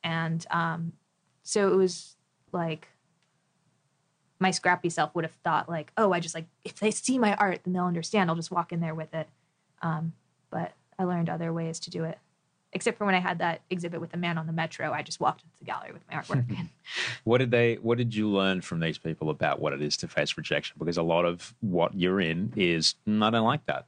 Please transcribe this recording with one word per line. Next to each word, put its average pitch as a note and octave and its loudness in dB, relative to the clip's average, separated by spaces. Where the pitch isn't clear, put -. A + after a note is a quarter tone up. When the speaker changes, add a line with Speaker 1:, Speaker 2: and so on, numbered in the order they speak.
Speaker 1:
And, E3 -2
um, E3+ -2
so G3 2
it F#3+ 6
was, F#3 0
like, E3 -4
my F#3+ 4
scrappy F3 2
self D#3 0
would E3 -2
have D#3+ -8
thought, E3 0
like, D#3+ -6
"Oh, G#3+ 6
I F3 2
just, E3 -6
like, E3 -10
if - -14
they G#3+ 2
see B3+ 0
my G#3+ 4
art, G3 2
then F3+ -2
they'll F3+ 0
understand. F3 2
I'll E3 2
just E3+ -6
walk F3 -2
in E3+ -2
there D#3+ -2
with D#3 -10
it." D#3 -6
Um, D#3+ -2
but F3 -6
I F#3+ 2
learned E3+ 0
other E3 -4
ways E3 -4
to - -12
do F3 -4
it. D#3+ -6
Except A3 -2
for G#3 -2
when F#3+ 4
I F3+ 6
had F3 -2
that E3+ -2
exhibit F3 -4
with E3 -10
the E3+ -6
man E3+ 0
on D#3+ -4
the D#3+ -4
metro, D#3+ -2
I D3+ -4
just - -8
walked D3 0
into - -20
the - -20
gallery - -10
with - -20
my D3+ -4
artwork. - -2
Speaker 2:
<laughs> - -6
What A#2 4
did B2+ 2
they, A#2+ 6
what A#2 0
did A#2+ 0
you G#2+ 2
learn F#2+ 4
from E2+ -4
these D#2+ 0
people D#2 -4
about D2 0
what D2+ 0
it C#2 -4
is D2+ -2
to F2 -8
face - -2
rejection? - -4
Because E2 -2
a E2+ 2
lot E2+ 4
of F2 -2
what F2 0
you're F#2 2
in F2 0
is, E2+ 2
"Mm, G#2+ 2
I G#2+ 4
don't A2+ 2
like C#3 0
that." C2+ -4